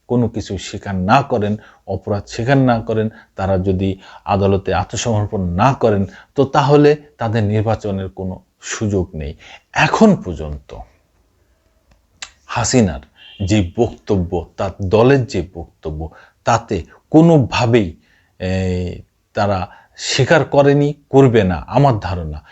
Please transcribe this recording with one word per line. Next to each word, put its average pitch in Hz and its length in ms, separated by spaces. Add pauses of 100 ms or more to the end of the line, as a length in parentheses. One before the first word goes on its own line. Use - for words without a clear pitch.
কোনো 120 200
কিছু 101 300
স্বীকার 98 380
না 101 260
করেন, 107 360 (300)
অপরাধ 98 400
স্বীকার 131 300
না 127 220
করেন, 110 300 (260)
তারা 95 220
যদি 95 400 (280)
আদালতে 98 480
আত্মসমর্পণ 104 680
না 92 320
করেন, 104 320 (300)
তো 135 100
তাহলে 147 500 (220)
তাদের 113 260
নির্বাচনের 101 680
কোনো 92 320 (200)
সুযোগ 101 520
নেই। 76 200 (400)
এখন 170 420
পর্যন্ত 76 600 (1700)
হাসিনার 107 540 (460)
যে 92 320
বক্তব্য, 90 800
তার 98 120 (120)
দলের 117 440
যে 90 280
বক্তব্য, 80 560 (340)
তাতে 110 400 (280)
কোনোভাবেই, 120 840 (420)
এ, 90 600 (320)
তারা 101 340 (280)
স্বীকার 139 500
করেনি, 143 480 (160)
করবে 123 340
না 87 240
আমার 127 320
ধারণা, 85 420 (100)